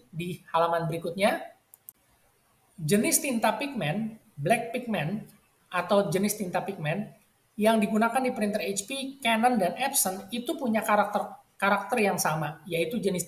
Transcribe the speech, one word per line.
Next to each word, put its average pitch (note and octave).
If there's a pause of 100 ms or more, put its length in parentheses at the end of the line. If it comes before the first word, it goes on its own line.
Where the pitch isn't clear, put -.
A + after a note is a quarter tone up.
(100)
di F3
halaman E3
berikutnya. F#3 (1300)
Jenis G#3
tinta A3+
pigmen, A3 (160)
black A3
pigment, G3+ (400)
atau F#3
jenis G3+
tinta F3+
pigmen E3+ (320)
yang A3
digunakan A3
di B3+
printer G#3+
H G3
P, C4+
Canon, A#3
dan F3+
Epson G3+
itu B3
punya A3
karakter, G#3 (160)
karakter G3+
yang F#3
sama, D#3
yaitu E3+
jenis F#3